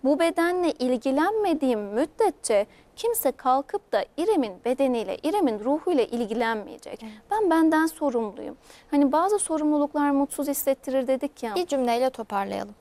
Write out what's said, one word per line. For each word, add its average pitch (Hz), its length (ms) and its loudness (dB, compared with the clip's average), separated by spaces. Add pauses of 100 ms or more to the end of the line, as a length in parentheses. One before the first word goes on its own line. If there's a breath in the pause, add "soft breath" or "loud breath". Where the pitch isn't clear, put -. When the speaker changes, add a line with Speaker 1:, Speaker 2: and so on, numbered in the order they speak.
Speaker 1:
bu 277 140 4
bedenle 339 540 0
ilgilenmediğim 277 1080 0
müddetçe 220 840 0 (300 soft breath)
kimse 427 360 -2
kalkıp - 600 -2
da 202 120 0 (120)
İrem'in 320 360 0 (120)
bedeniyle, 240 580 0
İrem'in 294 380 0
ruhuyla 277 440 0
ilgilenmeyecek. 226 1000 -4
Speaker 2:
Evet. 220 100 -14 (180)
Speaker 1:
Ben 415 200 2
benden 320 360 4
sorumluyum. 233 720 -4 (340 loud breath)
Hani 285 220 4
bazı 381 260 2
sorumluluklar 302 720 0
mutsuz 277 380 -2
hissettirir 269 580 -2
dedik 269 360 -4
ya. 254 120 -6
Speaker 2:
Bir 359 120 -2
cümleyle 254 440 0
toparlayalım. 202 720 -6